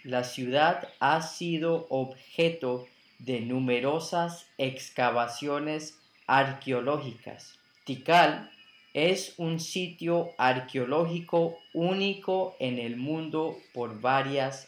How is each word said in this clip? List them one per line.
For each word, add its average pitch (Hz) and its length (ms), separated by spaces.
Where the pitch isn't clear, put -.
la 123 200
ciudad 139 640
ha 151 220
sido 165 680
objeto 131 1000
de 123 220
numerosas 135 1040
excavaciones 135 1400
arqueológicas. 131 1300
Tikal 151 680
es 180 440
un 165 220
sitio 170 800
arqueológico 160 1200
único 190 840
en 123 200
el 117 180
mundo 156 600
por 113 280
varias 135 680